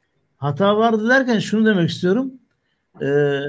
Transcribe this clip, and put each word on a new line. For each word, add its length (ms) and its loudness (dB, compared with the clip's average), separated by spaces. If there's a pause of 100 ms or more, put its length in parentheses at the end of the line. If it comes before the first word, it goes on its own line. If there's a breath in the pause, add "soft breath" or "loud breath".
(360)
hata 400 0
vardı 320 0
derken 300 2
şunu 280 0
demek 240 2
istiyorum. 420 -2 (720)
Ee, 460 0